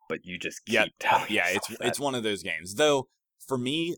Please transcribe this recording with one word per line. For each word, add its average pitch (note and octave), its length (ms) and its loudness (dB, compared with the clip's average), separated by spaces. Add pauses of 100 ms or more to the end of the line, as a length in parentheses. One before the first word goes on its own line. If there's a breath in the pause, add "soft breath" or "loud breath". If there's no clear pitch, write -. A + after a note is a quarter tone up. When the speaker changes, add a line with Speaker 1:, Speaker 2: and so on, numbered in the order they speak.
Speaker 1:
But D#2+ 140 -4
you F2+ 160 -10
just - 260 -10
keep G#2 100 -4
Speaker 2:
Yep. G#2 180 4
Speaker 1:
<laughs> - 60 -14
telling - 320 2
Speaker 2:
Yeah, F#2+ 160 2
Speaker 1:
yourself F#2+ 240 0
Speaker 2:
it's, A2+ 80 -12
Speaker 1:
that. A#2 80 -2
Speaker 2:
it's - 120 -2
one C3+ 160 -2
of A#2 80 -2
those G#2 200 -2
games. F2+ 320 -8
Though, C#3+ 320 4 (400)
for C3+ 100 0
me, D3+ 400 -2